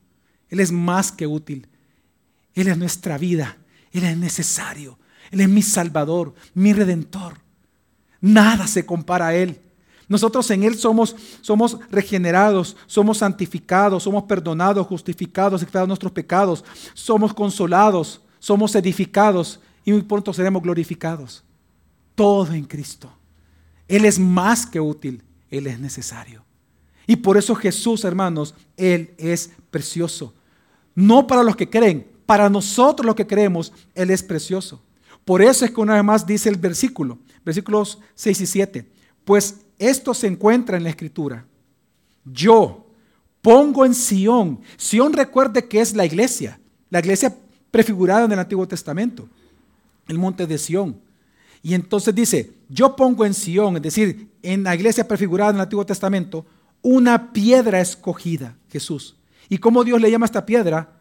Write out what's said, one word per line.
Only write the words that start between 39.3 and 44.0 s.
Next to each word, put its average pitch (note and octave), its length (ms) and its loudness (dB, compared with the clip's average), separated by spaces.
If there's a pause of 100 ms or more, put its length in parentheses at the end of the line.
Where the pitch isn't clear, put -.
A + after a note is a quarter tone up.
esto C4 340 -2
se A3 140 -2
encuentra G#3 480 0
en E3+ 80 -4
la E3 60 -4
Escritura. D3 540 -10 (800)
Yo E3 640 2 (560)
pongo C4+ 420 6
en B3+ 100 4
Sión". G3 640 0 (160)